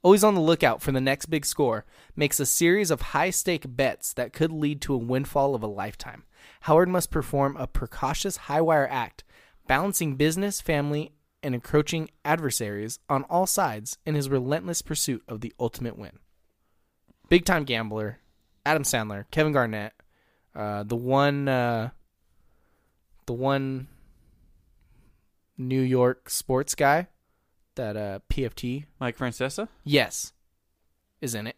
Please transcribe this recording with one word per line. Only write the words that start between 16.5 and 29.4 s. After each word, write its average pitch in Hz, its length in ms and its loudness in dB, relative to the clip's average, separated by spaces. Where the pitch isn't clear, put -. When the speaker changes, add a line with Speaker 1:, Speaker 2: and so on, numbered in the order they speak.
Speaker 1:
Big-time 170 360 4
gambler, 110 540 -4
Adam 147 200 2
Sandler, 107 480 -4
Kevin 156 200 2
Garnett, 110 420 0
uh, 104 300 -6
the 110 120 -4
one, 139 520 2
uh, 120 420 0
the 127 60 -6
one 135 560 -2
New 131 260 0
York 127 480 2
sports - 460 -2
guy, 151 320 4
that, 107 220 -6
uh, 101 220 -6
P 135 160 0
F 113 120 -6
T. 131 300 -6
Speaker 2:
Mike 123 180 -4
Francesa? 135 520 -4